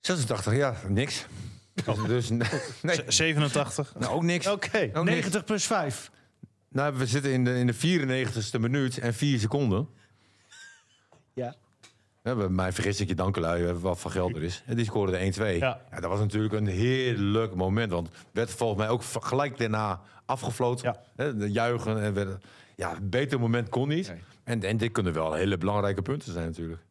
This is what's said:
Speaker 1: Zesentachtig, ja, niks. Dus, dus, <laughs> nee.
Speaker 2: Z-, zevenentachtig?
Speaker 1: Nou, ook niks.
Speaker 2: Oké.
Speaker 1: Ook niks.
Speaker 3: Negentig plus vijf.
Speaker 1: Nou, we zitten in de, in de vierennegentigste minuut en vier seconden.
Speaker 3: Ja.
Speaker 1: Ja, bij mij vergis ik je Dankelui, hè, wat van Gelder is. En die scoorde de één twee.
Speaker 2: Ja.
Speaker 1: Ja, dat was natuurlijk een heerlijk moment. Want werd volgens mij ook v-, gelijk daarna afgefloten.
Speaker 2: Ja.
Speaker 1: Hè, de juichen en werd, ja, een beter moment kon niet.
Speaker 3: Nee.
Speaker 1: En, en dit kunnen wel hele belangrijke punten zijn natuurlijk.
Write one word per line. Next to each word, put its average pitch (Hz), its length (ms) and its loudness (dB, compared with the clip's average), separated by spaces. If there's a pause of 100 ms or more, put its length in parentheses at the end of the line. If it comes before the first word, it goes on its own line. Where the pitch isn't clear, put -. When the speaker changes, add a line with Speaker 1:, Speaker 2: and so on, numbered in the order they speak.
Speaker 1:
Zesentachtig, 117 560 0
ja, 135 180 2 (140)
niks. 117 380 0 (800)
Dus, 120 220 2
dus, - 20 -
<laughs> - 520 -2
nee. 165 120 2
Speaker 2:
Z-, 160 140 0
zevenentachtig? 147 880 2
Speaker 1:
Nou, 110 160 0
ook 165 80 0
niks. 170 240 2
Speaker 2:
Oké. 196 480 0
Speaker 1:
Ook 165 100 0
niks. 185 120 4
Speaker 3:
Negentig 180 280 0
plus 214 220 -2
vijf. 165 440 -2 (580)
Speaker 1:
Nou, 139 280 0
we 127 100 0
zitten 135 260 2
in 127 120 4
de, 123 140 2
in 123 80 4
de 117 80 4
vierennegentigste 131 840 0
minuut 127 400 0
en 120 160 0
vier 139 260 2
seconden. 117 480 2 (1500)
Speaker 3:
Ja. 123 200 -6 (680)
Speaker 1:
Ja, 123 120 -2
bij 101 140 0
mij 92 240 2
vergis 98 280 0
ik 95 80 0
je 92 60 0
Dankelui, 87 500 2
hè, 87 140 0
wat 87 220 -2
van - 100 -8
Gelder 90 320 -2
is. 87 240 -6
En 120 100 -4
die 117 80 2
scoorde 101 280 0
de 92 60 0
één 95 120 2
twee. 95 280 0
Speaker 2:
Ja. - 220 0 (100)
Speaker 1:
Ja, - 100 -10
dat 85 100 -2
was 101 80 0
natuurlijk 107 360 0
een 107 120 0
heerlijk 107 880 0
moment. 95 360 0
Want 85 180 -2 (240)
werd 113 180 0
volgens 110 300 0
mij 107 80 2
ook 117 140 0
v-, - 180 -8
gelijk 135 380 -2
daarna 107 420 0 (240)
afgefloten. 123 640 -2
Speaker 2:
Ja. - 360 -6
Speaker 1:
Hè, 139 120 -2
de 101 160 0
juichen 113 500 2
en 104 120 0
werd, 95 300 -2 (320)
ja, 85 200 -4
een 98 140 -4
beter 135 300 2
moment 117 280 2
kon 131 200 0
niet. 160 200 -2
Speaker 3:
Nee. 85 140 -14 (220)
Speaker 1:
En, 117 180 -2
en 104 140 0
dit 110 160 0
kunnen 92 200 2
wel 80 200 0
hele 92 260 2
belangrijke 101 440 0
punten 131 300 -4
zijn 85 140 -4
natuurlijk. 82 340 -8 (100)